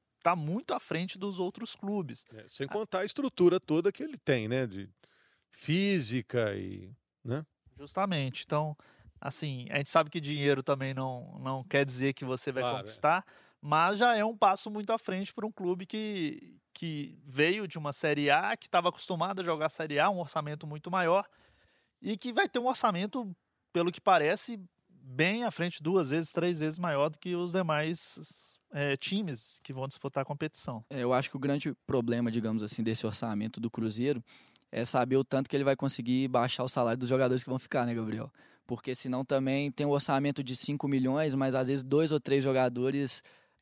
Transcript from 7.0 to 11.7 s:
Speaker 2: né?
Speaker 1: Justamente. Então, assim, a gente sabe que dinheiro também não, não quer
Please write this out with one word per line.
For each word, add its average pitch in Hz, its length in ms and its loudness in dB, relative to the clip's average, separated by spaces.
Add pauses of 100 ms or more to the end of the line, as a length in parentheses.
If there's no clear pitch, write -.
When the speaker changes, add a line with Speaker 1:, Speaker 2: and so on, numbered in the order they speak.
Speaker 2:
né? 135 220 -4 (320)
Speaker 1:
Justamente. 143 680 -2
Então, 151 320 -2 (440)
assim, 135 500 -6
a 143 80 -2
gente 143 100 -2
sabe 156 220 4
que 170 100 -4
dinheiro 143 440 2
também 135 280 0
não, 131 460 -8
não 131 240 -6
quer 139 220 2